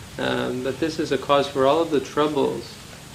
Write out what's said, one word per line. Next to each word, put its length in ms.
um, 440
that 160
this 200
is 120
a 60
cause 320
for 180
all 140
of 100
the 100
troubles 760